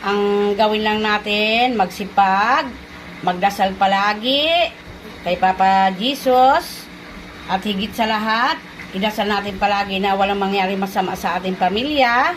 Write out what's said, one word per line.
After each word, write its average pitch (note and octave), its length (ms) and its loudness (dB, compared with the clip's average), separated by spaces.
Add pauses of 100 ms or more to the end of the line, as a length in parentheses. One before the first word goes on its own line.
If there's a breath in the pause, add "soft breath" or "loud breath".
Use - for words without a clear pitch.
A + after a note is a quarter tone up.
Ang G3+ 560 2
gawin G#3+ 240 2
lang G#3+ 160 0
natin, G#3+ 800 0
magsipag, G3 880 2 (560)
magdasal F#3+ 560 0
palagi G#3+ 720 2 (720)
kay F3+ 160 -2
Papa F#3+ 560 4
Jesus, C4 880 2 (640)
at F#3+ 160 -2
higit G#3 320 -4
sa A#3 80 0
lahat, A3 560 0 (320)
idasal G#3 400 -2
natin G3+ 240 -2
palagi G3 480 0
na G3+ 160 2
walang G3 240 0
mangyari G3 320 0
masama F#3+ 400 -2
sa F3+ 240 -4
ating F#3 160 -4
pamilya. B3+ 800 2